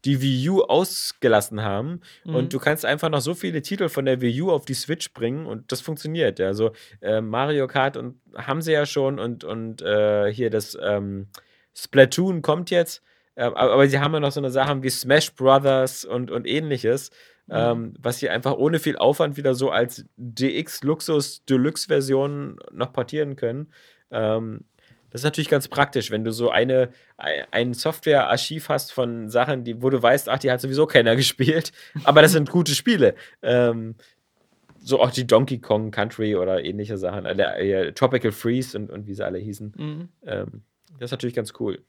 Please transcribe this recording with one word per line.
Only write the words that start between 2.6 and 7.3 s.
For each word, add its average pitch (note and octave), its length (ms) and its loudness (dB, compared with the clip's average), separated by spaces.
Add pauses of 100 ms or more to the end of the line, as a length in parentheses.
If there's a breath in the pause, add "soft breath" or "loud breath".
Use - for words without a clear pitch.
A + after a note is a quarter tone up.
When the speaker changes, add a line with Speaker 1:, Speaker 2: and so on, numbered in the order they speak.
Speaker 1:
einfach D3 240 -2
noch D3 120 0
so D3 120 -4
viele E3+ 300 -6
Titel - 260 -4
von C#3 160 -4
der B2+ 160 2
Wii B2 220 -2
U F#3 80 0
auf D3 140 0
die C3 100 -4
Switch - 360 -8
bringen C3+ 360 -4
und - 240 -10
das B2+ 100 -6
funktioniert. D#3 560 -2
Ja. F#2+ 100 0
Also, G#2+ 240 0 (300 loud breath)
äh, G#2+ 180 0
Mario C3 480 -2